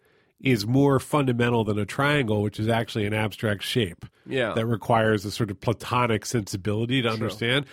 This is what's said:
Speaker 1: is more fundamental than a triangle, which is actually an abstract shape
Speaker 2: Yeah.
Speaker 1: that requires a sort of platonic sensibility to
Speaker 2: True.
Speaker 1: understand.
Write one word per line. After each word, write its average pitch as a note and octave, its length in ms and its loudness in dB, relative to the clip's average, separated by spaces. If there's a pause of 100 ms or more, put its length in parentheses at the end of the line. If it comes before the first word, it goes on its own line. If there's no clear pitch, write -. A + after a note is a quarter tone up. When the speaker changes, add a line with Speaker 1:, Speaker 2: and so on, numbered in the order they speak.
(420)
Speaker 1:
is A#2 240 2
more C3+ 340 4
fundamental A#2+ 640 2
than G#2 120 0
a G#2 80 -2
triangle, C#3 560 0
which G#2 180 -4
is A2 100 -2
actually A2+ 360 -2
an G#2 80 -2
abstract G#2+ 500 -2
shape G2 420 -2 (200)
Speaker 2:
Yeah. A#2+ 280 -2
Speaker 1:
that A2+ 120 0
requires A2 600 2
a G#2 60 -6
sort G#2 200 -4
of F#2+ 80 -10
platonic A#2 680 0
sensibility A2 760 -2
to A#2 80 2
Speaker 2:
True. A2 60 -2
Speaker 1:
understand. A#2 580 -2